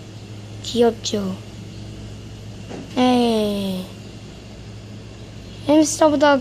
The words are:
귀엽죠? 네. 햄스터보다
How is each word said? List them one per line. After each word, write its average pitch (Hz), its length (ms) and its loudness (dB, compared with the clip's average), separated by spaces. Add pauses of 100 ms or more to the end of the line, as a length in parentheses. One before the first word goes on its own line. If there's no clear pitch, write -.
(640)
귀엽죠? 220 720 2 (1600)
네. 214 840 4 (1800)
햄스터보다 294 760 6